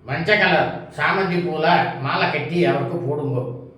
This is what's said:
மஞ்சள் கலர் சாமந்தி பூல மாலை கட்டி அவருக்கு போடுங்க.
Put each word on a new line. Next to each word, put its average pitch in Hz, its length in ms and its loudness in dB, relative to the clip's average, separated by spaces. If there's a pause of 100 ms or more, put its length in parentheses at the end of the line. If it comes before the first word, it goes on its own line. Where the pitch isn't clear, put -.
மஞ்சள் 170 340 2
கலர் 160 500 2
சாமந்தி 175 460 0
பூல 156 680 2
மாலை 165 300 0
கட்டி 156 340 0
அவருக்கு - 320 0
போடுங்க. 135 640 -4 (180)